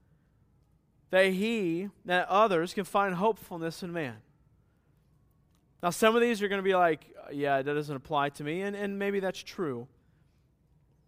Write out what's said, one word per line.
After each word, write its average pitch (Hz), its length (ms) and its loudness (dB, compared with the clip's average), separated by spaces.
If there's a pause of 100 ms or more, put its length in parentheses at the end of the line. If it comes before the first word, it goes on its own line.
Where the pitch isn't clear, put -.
(1080)
that 190 240 4
he, 190 560 -2 (160)
that 180 240 0
others 185 460 4
can 196 100 -4
find 196 300 0
hopefulness 175 680 -4
in 175 100 -8
man. 139 240 -6 (1700)
Now, 175 80 2
some 220 260 4
of 233 60 4
these 233 200 2
are 208 60 -2
gonna 196 140 -2
be 190 120 2
like, 170 400 2 (180)
"Yeah, 139 300 0
that 143 120 -2
doesn't 147 200 -4
apply 143 360 -2
to 147 140 -12
me," 165 180 -4
and, 202 120 -6
and 202 240 -6
maybe 202 220 -2
that's 185 220 -4
true. 131 440 -6 (1200)